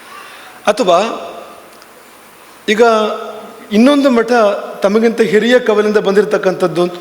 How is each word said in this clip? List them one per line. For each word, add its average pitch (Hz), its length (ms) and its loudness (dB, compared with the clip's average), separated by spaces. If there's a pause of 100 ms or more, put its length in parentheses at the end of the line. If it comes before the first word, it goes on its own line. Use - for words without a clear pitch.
(680)
ಅಥವಾ 202 580 0 (1400)
ಈಗ 214 120 0 (880)
ಇನ್ನೊಂದು 269 380 4
ಮಠ 233 220 0 (520)
ತಮಗಿಂತ 220 380 0
ಹಿರಿಯ 226 380 2
ಕವಲಿಂದ 214 380 0
ಬಂದಿರತಕ್ಕಂಥದ್ದು 185 840 0
ಅಂತ 175 180 -4